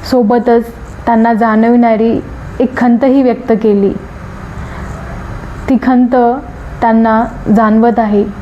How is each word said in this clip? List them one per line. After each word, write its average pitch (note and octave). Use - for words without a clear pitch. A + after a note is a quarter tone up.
सोबतच A#3+
त्यांना A#3
जाणवणारी A3+
एक C4
खंतही B3
व्यक्त A#3+
केली. G3+
ती C4
खंत B3+
त्यांना A3+
जाणवत A3
आहे. G#3